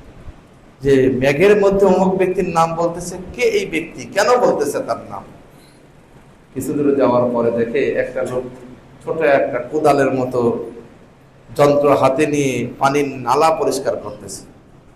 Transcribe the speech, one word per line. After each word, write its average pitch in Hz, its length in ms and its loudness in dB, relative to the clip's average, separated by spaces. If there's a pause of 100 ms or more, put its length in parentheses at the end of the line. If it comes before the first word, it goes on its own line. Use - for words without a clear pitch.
(800)
যে 131 340 4
মেঘের 147 460 4
মধ্যে 196 260 4
অমুক 185 280 2
ব্যক্তির 185 340 0
নাম 165 260 0
বলতেছে, 175 420 -4 (160)
কে 247 100 -8
এই 208 240 0
ব্যক্তি, 156 380 -6
কেন 208 320 2
বলতেছে 147 420 0
তার 117 180 -4 (140)
নাম? 101 120 -12 (1300)
কিছু 135 180 -6
দূরে 139 240 0
যাওয়ার 123 360 2
পরে 117 180 0
দেখে 117 420 -2
একটা - 300 -4
লোক 127 220 -4 (600)
ছোট 160 180 -4
একটা 139 360 2
কোদালের 139 520 0
মতো 123 600 -2 (840)
যন্ত্র 143 380 4
হাতে 135 320 2
নিয়ে 135 420 -2 (100)
পানির 139 300 0
নালা 127 420 0
পরিষ্কার 131 460 -2
করতেছে। - 460 -14 (540)